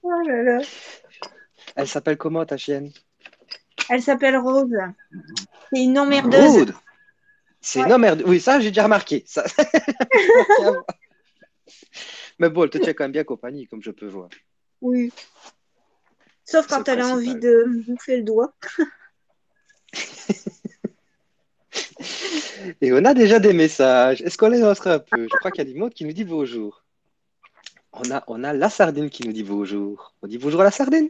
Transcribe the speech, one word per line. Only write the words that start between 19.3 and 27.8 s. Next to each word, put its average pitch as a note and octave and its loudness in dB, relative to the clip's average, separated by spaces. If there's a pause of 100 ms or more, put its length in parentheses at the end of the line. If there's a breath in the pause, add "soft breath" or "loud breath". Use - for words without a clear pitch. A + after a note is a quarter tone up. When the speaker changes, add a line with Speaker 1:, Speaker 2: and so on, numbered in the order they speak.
Speaker 1:
<laughs> - -12
Speaker 2:
Et B2+ 2
on C#3 4
a C#4 6
déjà A3+ 6
des G3 6
messages. C3 4
Est-ce F3 -6
qu'on A3 4
les A#3+ 2
lancerait G3+ 2
un D3+ 0
peu ? C#3 -4
Je - -4
crois F#3+ -6
qu'il E3 -8
y - -14
a C3 -16
du C3+ -14
monde A#3 -6
qui E3+ -12
nous D3+ -8
dit G3 -8
bonjour. A#2+ -8 (1080)